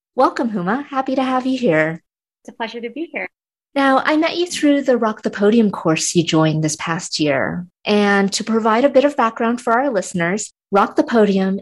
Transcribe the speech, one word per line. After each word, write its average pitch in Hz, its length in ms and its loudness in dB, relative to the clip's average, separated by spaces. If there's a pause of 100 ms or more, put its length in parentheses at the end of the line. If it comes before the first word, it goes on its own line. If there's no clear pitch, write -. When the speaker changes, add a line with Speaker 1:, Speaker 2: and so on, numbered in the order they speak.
(140)
Speaker 1:
Welcome, 262 360 0
Huma. 208 360 -4
Happy 269 280 -4
to 269 80 0
have 254 240 -2
you 262 100 -2
here. 165 460 0 (400)
Speaker 2:
It's - 80 -20
a - 20 -18
pleasure 226 260 -10
to 233 120 -10
be 302 200 -10
here. 190 160 -8 (480)
Speaker 1:
Now, 269 300 2
I 311 140 2
met 320 180 0
you 349 100 -2
through 285 360 0
the 254 160 2
Rock 214 240 -2
the 214 80 -4
Podium 208 400 4
course - 440 -2
you 175 80 4
joined 156 400 2
this 151 140 -2
past - 420 -6
year. 151 480 -2 (200)
And 202 480 2
to 208 100 -4
provide 226 400 2
a 285 60 4
bit 269 140 4
of 285 120 0
background 233 460 -2
for 233 100 0
our 254 160 2
listeners, 185 640 -4 (180)
Rock 196 260 2
the 311 80 2
Podium 196 580 2